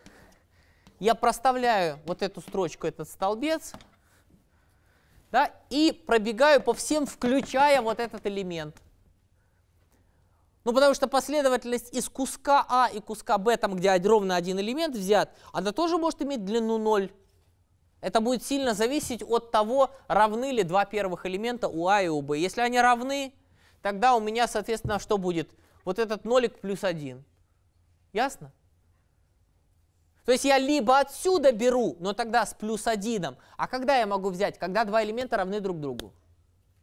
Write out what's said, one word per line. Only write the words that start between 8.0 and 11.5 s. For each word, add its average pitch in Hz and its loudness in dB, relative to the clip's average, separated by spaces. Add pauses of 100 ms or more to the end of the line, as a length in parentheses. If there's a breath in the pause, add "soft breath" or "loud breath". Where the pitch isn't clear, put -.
этот 226 -8
элемент. 180 -8 (1900)
Ну, 233 0
потому 277 6
что 254 -2
последовательность 254 0